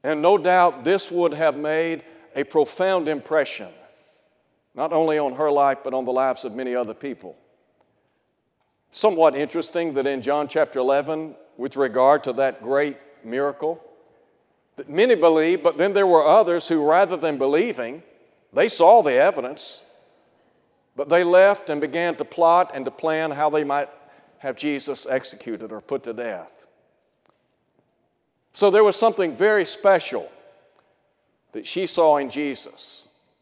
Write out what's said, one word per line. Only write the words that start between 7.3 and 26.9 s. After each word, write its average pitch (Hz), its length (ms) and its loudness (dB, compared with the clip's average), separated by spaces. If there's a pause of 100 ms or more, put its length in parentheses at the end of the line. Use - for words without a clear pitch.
Somewhat 160 440 2
interesting 160 600 -4
that 135 120 -2
in 139 140 -2
John 143 280 -2
chapter 151 300 -2
eleven, 143 560 -2 (220)
with 123 200 -10
regard 135 480 4
to 127 100 -4
that 135 280 -2
great 139 360 -2 (260)
miracle, 143 580 -4 (920)
that - 140 -16
many 220 240 2
believed, 160 480 2
but 160 160 0
then 190 160 0
there 202 120 2
were 165 180 6
others 175 440 4
who, 151 180 0
rather 180 300 2
than 147 220 -4
believing, 143 640 -2 (500)
they 165 160 2
saw 196 340 6
the 139 120 0
evidence, 139 680 -2 (1120)
but 143 140 -8
they 170 160 4
left 190 440 4
and 147 120 -4
began 165 360 -4
to - 80 -8
plot 170 500 2
and 131 100 -8
to 131 60 -6
plan 160 400 -4
how 147 200 -2
they 151 140 -2
might 143 240 -4 (500)
have 135 160 -8
Jesus 143 520 -6
executed 113 680 -8
or 107 80 -14
put 135 240 -8
to 117 80 -10
death. 107 400 -10 (2000)